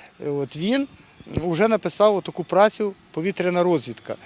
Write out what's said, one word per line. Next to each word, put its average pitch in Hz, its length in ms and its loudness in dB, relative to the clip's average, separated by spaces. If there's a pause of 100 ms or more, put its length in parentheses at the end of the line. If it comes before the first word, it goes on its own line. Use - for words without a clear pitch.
(260)
е, 147 40 -4
от 143 260 -6
він 240 320 -2 (380)
вже 170 420 0
написав 202 540 2
таку 165 220 -8
працю 202 500 2 (160)
«Повітряна 180 520 -2
розвідка». 123 640 -2